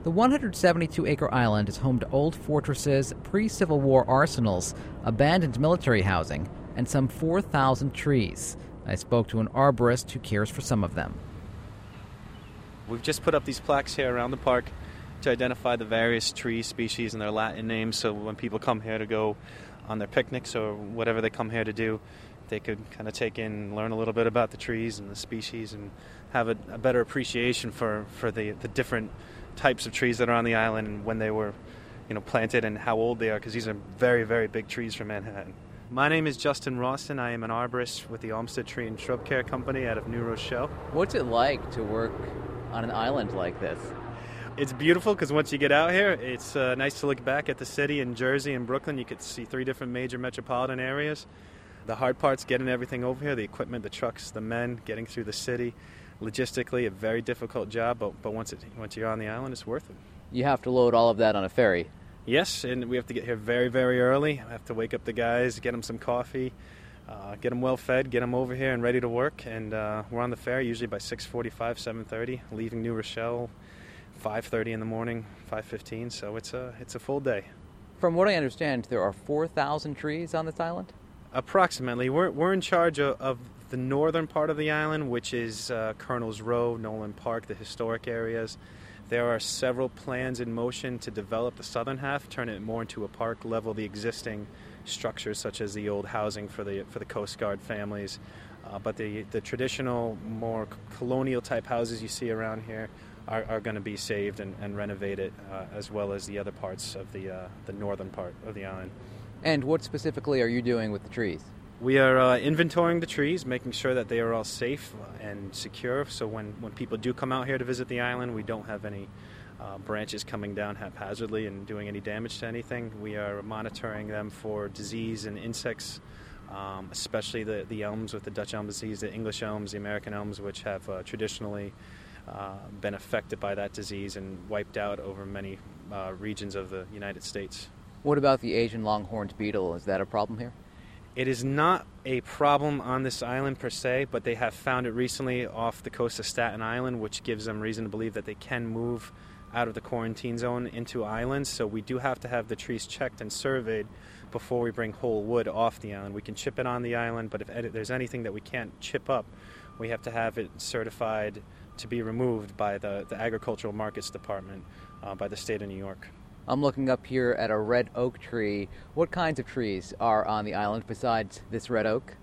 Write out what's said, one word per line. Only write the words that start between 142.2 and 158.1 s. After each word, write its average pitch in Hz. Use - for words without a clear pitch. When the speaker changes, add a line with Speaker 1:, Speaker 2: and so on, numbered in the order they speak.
Speaker 2:
problem 143
on 127
this 127
island 131
per 127
se, 127
but 113
they 120
have 113
found 127
it 117
recently 123
off 113
the -
coast -
of 107
Staten 113
Island, 120
which 107
gives 110
them 107
reason 110
to 107
believe 107
that 104
they 104
can 120
move 117
out 120
of 110
the 113
quarantine 117
zone 123
into 117
islands. 123
So 117
we 107
do 127
have 127
to 123
have 117
the 110
trees -
checked -
and 107
surveyed 113
before 120
we 117
bring 110
whole 110
wood 113
off 113
the 104
island. 98
We 104
can 107
chip -
it 127
on 123
the 117
island, 117
but 104
if -
ed-, 117
there's 110
anything 127